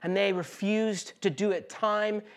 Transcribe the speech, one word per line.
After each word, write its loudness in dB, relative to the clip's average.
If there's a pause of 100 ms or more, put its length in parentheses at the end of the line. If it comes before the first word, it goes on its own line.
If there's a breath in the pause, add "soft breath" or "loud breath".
and 0
they 4
refused -2
to 2
do 2
it -4
time 0 (160 loud breath)